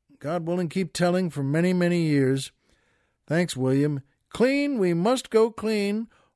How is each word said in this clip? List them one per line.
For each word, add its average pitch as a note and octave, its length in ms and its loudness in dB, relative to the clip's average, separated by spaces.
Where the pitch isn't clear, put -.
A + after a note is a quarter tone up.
God E3 280 -6
willing, F3 220 -2
keep F#3 240 -4
telling F3 380 0
for C#3+ 120 -6
many, E3 300 2
many F3 300 2
years. C#3 480 0
Thanks, D#3+ 300 -2
William. C3+ 460 0
"Clean, C#4 500 0
we F3+ 140 2
must G#3+ 380 0
go A3 200 4
clean. G#3+ 580 -4